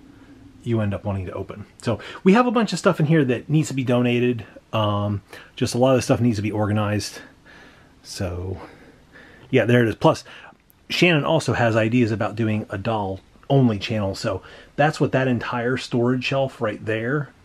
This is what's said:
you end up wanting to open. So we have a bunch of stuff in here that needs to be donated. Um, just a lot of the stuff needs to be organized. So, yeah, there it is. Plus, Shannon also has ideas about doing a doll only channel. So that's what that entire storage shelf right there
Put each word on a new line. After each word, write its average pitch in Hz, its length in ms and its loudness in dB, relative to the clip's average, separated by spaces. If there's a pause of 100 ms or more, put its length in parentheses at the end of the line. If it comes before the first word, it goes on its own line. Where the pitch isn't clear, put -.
(640)
you 113 160 0
end 104 120 -2
up 98 120 -8
wanting 98 220 -4
to - 60 -10
open. 98 320 -10 (160)
So 113 180 -2 (260)
we 190 100 6
have 247 120 4
a 247 40 0
bunch 220 220 0
of 180 60 -6
stuff - 220 2
in 156 60 4
here 156 180 4
that 123 240 -2
needs 147 200 2
to 135 60 -8
be 135 100 -2
donated. 123 600 2 (280)
Um, 104 500 0 (340)
just - 180 -2
a 123 40 -2
lot 127 140 4
of 131 60 6
the 107 40 0
stuff 101 180 0
needs 117 160 2
to 101 60 -4
be 104 100 -4
organized. 104 680 -2 (840)
So, 90 560 -8 (920)
yeah, 123 140 4
there 120 180 6
it 113 60 4
is. 101 60 -2
Plus, - 300 2 (680)
Shannon 165 340 2
also 151 300 0
has 113 220 2
ideas 113 360 2
about 104 240 -4
doing 107 320 -2
a - 100 -8
doll 98 420 -4 (300)
only 127 280 4
channel. 101 360 -4
So 101 280 -6 (340)
that's 151 240 0
what 139 120 2
that 131 140 0
entire 123 520 -2
storage 123 460 0
shelf 135 360 -2
right 104 240 -4
there 117 460 -4 (140)